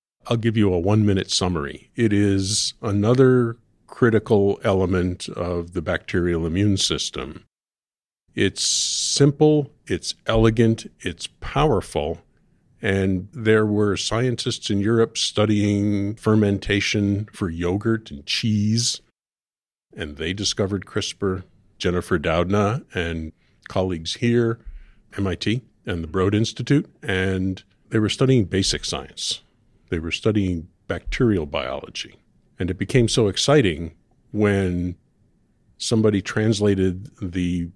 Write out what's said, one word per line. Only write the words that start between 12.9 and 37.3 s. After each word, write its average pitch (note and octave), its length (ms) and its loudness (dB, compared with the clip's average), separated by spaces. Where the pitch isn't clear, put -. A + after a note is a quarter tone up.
there A2 320 2
were G#2 320 0
scientists A#2 720 -4
in G2+ 100 0
Europe A2+ 380 0
studying G#2 1000 0
fermentation G2+ 1200 0
for G2 160 -4
yogurt G2+ 600 -2
and C#2+ 140 -14
cheese, G#2+ 760 0
and D2 200 -10
they D#2+ 160 -4
discovered G2 520 -4
crispr. F#2+ 580 -4
Jennifer F2+ 400 0
Doudna F#2 760 0
and E2 380 -6
colleagues F#2 480 -4
here, A#2 440 0
M G2 100 -2
I F2+ 80 -2
T G#2+ 260 -4
and F2 180 -6
the D#2+ 40 -8
Broad F#2+ 280 0
Institute, A#2+ 540 0
and F#2+ 600 -2
they A2 100 0
were G#2+ 100 0
studying C3 360 2
basic F#2 380 -2
science. - 580 -8
They F2 100 -2
were D#2+ 120 -6
studying F#2 560 0
bacterial F#2+ 600 0
biology. C#2+ 680 -8
And F2 100 -4
it F2+ 80 -6
became A#2 300 2
so A2+ 200 2
exciting F#2 680 2
when F#2+ 640 0
somebody A2 420 2
translated G2+ 880 0
the F2+ 540 -4